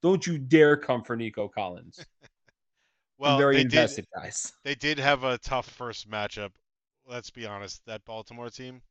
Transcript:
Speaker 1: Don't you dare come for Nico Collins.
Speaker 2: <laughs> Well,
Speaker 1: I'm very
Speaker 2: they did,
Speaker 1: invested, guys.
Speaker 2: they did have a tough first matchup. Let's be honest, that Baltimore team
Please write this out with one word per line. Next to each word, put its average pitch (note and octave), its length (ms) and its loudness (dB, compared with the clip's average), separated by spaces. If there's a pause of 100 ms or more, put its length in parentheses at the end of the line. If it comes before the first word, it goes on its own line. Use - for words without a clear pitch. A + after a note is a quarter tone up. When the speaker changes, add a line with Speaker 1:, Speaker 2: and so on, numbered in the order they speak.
Speaker 1:
Don't F#3 240 2
you E3 140 -4
dare D3 360 8
come B2+ 280 -4
for A#2+ 120 -6
Nico A2 320 -6
Collins. F2+ 640 -10
Speaker 2:
<laughs> - 40 -20 (1040)
Well, C#3+ 120 2
Speaker 1:
I'm C#3 80 4
very C#3 160 6
Speaker 2:
they C3+ 80 4
did, B2+ 100 0
Speaker 1:
invested, D3 320 2 (100)
guys. - 380 -12 (100)
Speaker 2:
they C#3 120 -4
did C#3+ 240 -2
have C#3 240 2
a B2+ 160 -2
tough B2+ 280 -6
first A#2 400 -12
matchup. G#2 440 -8 (520)
Let's B2 280 -14
be A#2 160 -14
honest, G2+ 400 -12
that A2 180 -14
Baltimore A#2 460 -14
team B2+ 400 -18